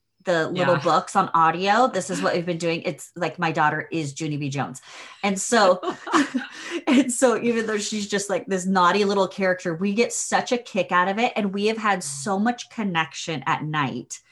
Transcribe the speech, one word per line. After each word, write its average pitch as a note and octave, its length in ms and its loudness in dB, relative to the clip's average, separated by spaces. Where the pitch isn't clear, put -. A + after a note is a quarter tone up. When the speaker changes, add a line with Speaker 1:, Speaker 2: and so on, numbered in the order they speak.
Speaker 1:
the E3 240 2
little F3+ 280 2
Speaker 2:
Yeah. D3 60 -2
Speaker 1:
books D#3+ 340 2
on G3 180 2
audio. F#3 540 4
This F#3 220 -4
is F#3+ 120 -2
what F#3 120 2
we've E3+ 120 -2
been E3+ 120 -2
doing. E3+ 240 -2
It's - 340 -8
like, E3+ 220 -4
my E3+ 140 0
daughter D#3 400 0
is D3 280 -4
Junie D3+ 180 -4
B. C#3+ 120 -4
Jones. C3+ 320 -6
And G3 180 -2
so, B3 400 4
<laughs> - 520 -8
and B3+ 240 4
so A#3 280 2
even A3+ 260 0
though G#3+ 120 -2
she's G#3 300 -4
just G3+ 220 -2
like F3+ 160 -2
this F#3 200 -2
naughty F#3+ 380 4
little G3 240 2
character, F#3 460 -2
we G3 200 -2
get A#3 180 2
such - 400 -2
a B3 60 0
kick F#3 340 -4
out F3+ 160 4
of G3 100 -2
it. A#3+ 180 0
And G3+ 180 -2
we G3+ 120 0
have A3 120 0
had G3+ 260 0
so - 340 -4
much A#3+ 320 -2
connection E3 760 -4
at D3+ 180 -2
night C#3+ 560 -4